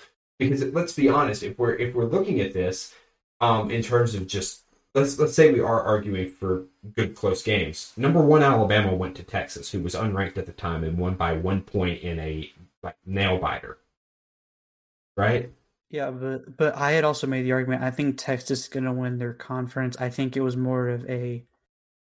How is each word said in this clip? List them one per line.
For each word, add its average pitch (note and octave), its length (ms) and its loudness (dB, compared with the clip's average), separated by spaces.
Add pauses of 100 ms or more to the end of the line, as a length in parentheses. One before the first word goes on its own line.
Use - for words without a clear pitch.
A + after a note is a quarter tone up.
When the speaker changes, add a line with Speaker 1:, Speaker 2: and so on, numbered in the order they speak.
(400)
Speaker 1:
Because C3+ 220 2
it, B2+ 120 -2
let's E3+ 200 -2
be C#3 160 4
honest, C#3 340 2
if G2+ 160 -8
we're, A#2 160 2
if A#2+ 180 -4
we're A#2+ 120 0
looking F3 360 0
at F#2+ 120 -2
this, F#2 400 -4 (460)
um, A#2 320 2
in A#2 100 -2
terms A#2 340 2
of F#2+ 100 -4
just, - 380 -6 (300)
let's, C#3 260 2
let's - 140 2
say D#3 180 8
we B2+ 80 4
are A2+ 240 2
arguing G#2 460 0
for F#2 340 -4 (300)
good, G2+ 200 -2
close F#2+ 300 -2
games. F2+ 540 -2
Number D#3+ 240 4
one, D3+ 200 8
Alabama G#2 540 4
went F#2 220 -4
to - 60 -16
Texas, - 480 -8
who G2 100 -4
was F2+ 140 -4
unranked G2 420 -2
at F2+ 80 -6
the - 80 -16
time, E2 320 -4
and D#2+ 120 -2
won F2+ 180 0
by F2 180 -2
one F#2 280 0
point F2+ 400 -2
in E2+ 180 -6
a, D#2 300 -6 (320)
like, F2+ 140 -12 (100)
nail F#2+ 320 0
biter. - 400 -6 (1400)
Right? A2 340 0 (380)
Speaker 2:
Yeah, C#3 220 -6
but, C3 440 -8
but D3+ 200 0
I C#3+ 180 2
had D#3+ 100 4
also D3 240 0
made C3 160 -2
the B2+ 80 0
argument, B2+ 320 0
I C3 80 -2
think C#3 260 -2
Texas B2+ 440 -4
is - 80 -12
gonna C3 240 -4
win B2 240 -4
their A#2+ 160 -6
conference. B2+ 640 -6
I B2+ 120 -4
think C3 280 -4
it C3+ 40 0
was B2+ 140 0
more B2+ 320 0
of A#2+ 220 -4
a, B2 340 -6 (640)